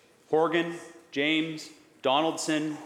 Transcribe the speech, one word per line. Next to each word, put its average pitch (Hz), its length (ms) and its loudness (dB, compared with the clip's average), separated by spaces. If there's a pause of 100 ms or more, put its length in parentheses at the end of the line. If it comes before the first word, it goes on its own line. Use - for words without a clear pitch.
(300)
Horgan, 165 460 2 (360)
James, 156 600 -2 (320)
Donaldson, 156 840 2